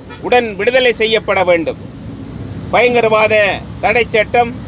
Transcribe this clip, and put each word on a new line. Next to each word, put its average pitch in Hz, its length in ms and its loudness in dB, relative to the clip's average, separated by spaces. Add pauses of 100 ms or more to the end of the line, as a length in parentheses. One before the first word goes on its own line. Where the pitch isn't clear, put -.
(220)
உடன் 247 340 2
விடுதலை 240 380 2
செய்யப்பட 214 500 0
வேண்டும். 165 360 2 (920)
பயங்கரவாத 220 640 2 (480)
தடை 220 280 2
சட்டம் 233 420 2 (160)